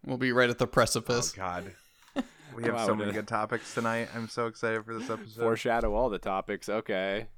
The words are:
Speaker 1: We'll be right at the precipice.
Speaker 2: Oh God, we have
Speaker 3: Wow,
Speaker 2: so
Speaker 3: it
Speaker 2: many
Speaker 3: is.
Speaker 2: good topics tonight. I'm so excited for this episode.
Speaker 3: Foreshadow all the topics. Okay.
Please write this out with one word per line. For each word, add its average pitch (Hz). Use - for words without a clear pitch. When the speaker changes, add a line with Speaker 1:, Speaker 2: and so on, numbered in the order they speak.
Speaker 1:
We'll 135
be 127
right 123
at 120
the 120
precipice. 120
Speaker 2:
Oh -
God, 92
we 117
have 117
Speaker 3:
Wow, 113
Speaker 2:
so 110
Speaker 3:
it 107
Speaker 2:
many 104
Speaker 3:
is. 101
Speaker 2:
good 107
topics 110
tonight. 117
I'm 113
so 120
excited 110
for 113
this 117
episode. 110
Speaker 3:
Foreshadow 113
all 123
the 98
topics. 95
Okay. 101